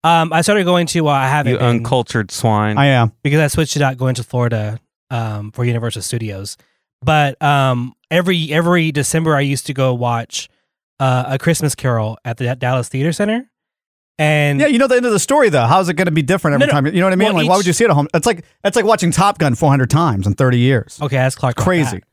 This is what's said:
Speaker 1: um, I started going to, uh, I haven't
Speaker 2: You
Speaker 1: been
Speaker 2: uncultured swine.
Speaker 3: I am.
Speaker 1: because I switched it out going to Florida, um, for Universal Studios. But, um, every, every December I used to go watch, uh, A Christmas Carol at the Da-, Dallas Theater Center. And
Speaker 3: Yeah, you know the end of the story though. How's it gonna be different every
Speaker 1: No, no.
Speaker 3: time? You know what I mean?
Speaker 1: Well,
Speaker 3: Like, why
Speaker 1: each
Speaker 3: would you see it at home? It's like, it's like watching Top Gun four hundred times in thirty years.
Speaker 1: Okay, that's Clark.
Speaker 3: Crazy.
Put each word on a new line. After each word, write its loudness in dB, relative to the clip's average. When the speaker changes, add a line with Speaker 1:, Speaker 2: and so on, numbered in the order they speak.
Speaker 1:
um, 2
I 2
started 2
going 2
to, 0
uh, 2
I 0
haven't 0
Speaker 2:
You 0
Speaker 1:
been 2
Speaker 2:
uncultured -2
swine. 0
Speaker 3:
I 4
am. 2
Speaker 1:
because 2
I 2
switched -2
it 0
out 0
going -2
to -8
Florida, -4
um, -8
for -6
Universal -4
Studios. -10
But, 0
um, 0
every, 0
every 2
December -2
I 0
used -4
to -8
go 0
watch, -6
uh, 0
A -4
Christmas -2
Carol -4
at -8
the -6
Da-, -2
Dallas -2
Theater -2
Center. -4
And 2
Speaker 3:
Yeah, 4
you 2
know 2
the 2
end 2
of 2
the 2
story 2
though. 2
How's 2
it -2
gonna 0
be 0
different 0
every 2
Speaker 1:
No, 0
no. -
Speaker 3:
time? 2
You 0
know 2
what 2
I 0
mean? 2
Speaker 1:
Well, -2
Speaker 3:
Like, 0
why 4
Speaker 1:
each 2
Speaker 3:
would -2
you 0
see 2
it 4
at 4
home? 0
It's 0
like, -2
it's 0
like 0
watching 2
Top 0
Gun 0
four 0
hundred 2
times 0
in 0
thirty 2
years. 0
Speaker 1:
Okay, -4
that's 0
Clark. -4
Speaker 3:
Crazy. 0